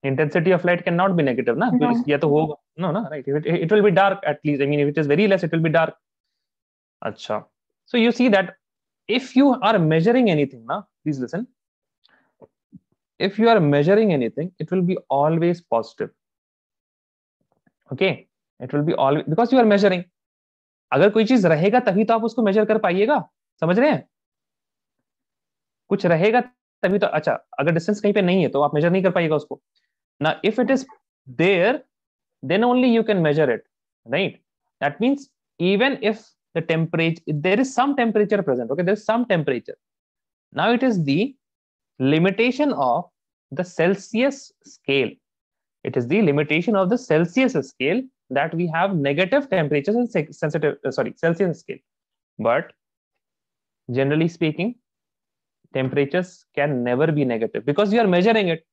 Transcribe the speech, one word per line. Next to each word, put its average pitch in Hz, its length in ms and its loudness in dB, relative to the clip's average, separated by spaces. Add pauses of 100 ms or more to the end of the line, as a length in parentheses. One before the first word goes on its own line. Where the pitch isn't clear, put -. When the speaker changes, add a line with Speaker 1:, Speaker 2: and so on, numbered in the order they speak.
Speaker 1:
Intensity 151 480 0
of 175 120 2
light 175 220 0
cannot 180 320 0
be 165 40 2
negative, 123 360 0
na? 226 140 0
Speaker 2:
No. 247 200 2 (160)
Speaker 1:
या 147 100 0
तो 156 120 0
होगा, 151 260 0 (220)
no, 170 140 -4
na, 190 180 -4
right? 143 180 -10
It, 143 180 -4
it 165 240 -2
will 214 140 4
be 208 80 4
dark 190 340 2
at 147 200 -4
least. 143 160 0
I 143 40 2
mean, 147 140 0
if 143 80 2
it 147 100 -2
is 156 80 0
very 156 220 2
less, 190 160 2
it 165 80 -4
will 170 80 0
be 165 100 2
dark. 160 260 0 (1080)
Acha. 107 400 -8 (420)
So - 120 -4
you 233 160 2
see 247 160 2
that 190 260 0 (540)
if - 260 -4
you 277 140 6 (120)
are 214 160 2
measuring 180 520 2
anything, 139 360 -2
na, 175 180 -6 (200)
please 147 160 -4
listen. 160 260 -8 (1700)
If 196 200 -4
you 220 120 4
are 220 100 6
measuring 165 540 2
anything, 139 460 -4
it 165 120 -8
will 185 100 0
be 175 160 -2 (120)
always 165 500 0
positive. - 520 -6 (1800)
Okay? 147 380 -4 (320)
It 127 100 -12
will 147 120 0
be 151 100 0
always, 135 340 0
because 226 240 0
you 262 60 4
are 240 80 6
measuring. 196 400 2 (880)
अगर 160 160 4
कोई 220 160 2
चीज 220 200 2
रहेगा 175 340 4
तभी 214 260 0
तो 226 80 0
आप 220 100 0
उसको 233 200 -2
मेजर 214 220 2
कर 214 120 -4
पाइएगा, 196 500 0 (320)
समझ 175 200 0
रहे 285 100 4
हैं? 185 180 -4 (1800)
कुछ 202 160 -2
रहेगा 190 360 2 (420)
तभी 196 160 0
तो, 180 80 0
अच्छा, 151 300 -2 (220)
अगर 156 140 0
डिस्टेंस 170 280 -2
कहीं 208 120 0
पे 208 80 2
नहीं 185 220 2
है 127 60 0
तो 139 120 -2
आप 147 140 0
मेजर 156 160 2
नहीं 185 120 0
कर 190 80 2
पाइएगा 170 240 0
उसको। 143 260 -6 (600)
Now, 156 220 0
if 214 160 0
it 254 100 0
is 269 160 0 (400)
there, 185 560 0 (640)
then 165 220 0
only 247 240 2
you 226 140 2
can 208 180 0
measure 151 280 2
it, 110 140 -2 (420)
right? 135 360 -4 (400)
That 147 180 -4
means 277 300 -2 (300)
even 202 420 0
if 214 280 -4 (240)
the 165 80 -4
temperature, 165 640 -2
there 156 320 0
is 262 160 -2
some 277 220 0
temperature 214 480 0
present, 123 280 -2
okay, 170 120 -4
there 190 120 0
is 214 100 -12
some 233 200 0
temperature. 147 520 -4 (760)
Now 185 220 0
it 240 100 0
is 220 220 0
the 175 320 -2 (600)
limitation 196 760 0
of 139 360 -2 (420)
the 151 120 -6
Celsius 196 880 -4 (140)
scale. 135 460 -2 (720)
It 131 100 -6
is 123 100 -2
the 175 160 0
limitation 156 540 0
of 190 140 0
the 240 80 0
Celsius 175 560 0 (160)
scale 170 320 -2 (280)
that 147 240 -2
we 170 140 -2
have 175 300 -2
negative 175 520 0
temperatures 151 460 -2
in 240 100 0
se-, 170 260 -6
sensitive, 156 540 -4
uh, 131 60 -4
sorry, 127 240 -4
Celsius 170 460 -2
scale. - 180 -16 (580)
But 117 360 -2 (1160)
generally 139 380 0
speaking, 165 480 -4 (960)
temperatures 139 720 -4 (100)
can 143 280 -2
never 123 260 0
be 147 140 0
negative 113 420 -4
because 190 280 0
you 240 80 2
are 220 60 2
measuring 190 420 2
it. 165 240 -6